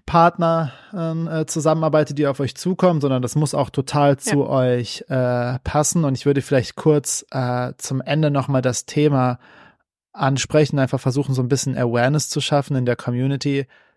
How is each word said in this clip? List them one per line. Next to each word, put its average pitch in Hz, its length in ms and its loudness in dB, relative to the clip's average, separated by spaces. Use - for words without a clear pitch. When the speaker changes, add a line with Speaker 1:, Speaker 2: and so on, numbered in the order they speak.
Speaker 1:
Partnern, 165 1200 0
äh, 160 200 -2
zusammenarbeitet, 156 720 0
die 147 80 2
auf 139 120 -2
euch 135 160 -2
zukommen, 180 460 0
sondern 131 220 0
das 123 120 -4
muss 151 200 0
auch 139 160 0
total 143 460 2
zu - 240 0
Speaker 2:
Ja. - 80 -2
Speaker 1:
euch, 127 600 0
äh, 123 540 -2
passen. 151 400 0
Und 139 100 0
ich - 140 -2
würde 139 160 2
vielleicht 131 320 0
kurz, - 560 0
äh, 123 480 -4
zum 131 220 -4
Ende 151 280 0
nochmal 135 320 0
das 127 240 -2
Thema 135 540 2
ansprechen, 139 680 2
einfach 131 200 0
versuchen, 135 360 0
so 127 80 0
ein 123 40 -2
bisschen 131 300 0
Awareness 123 520 2
zu 151 120 -4
schaffen 143 340 0
in 127 120 0
der 120 80 2
Community 135 720 -2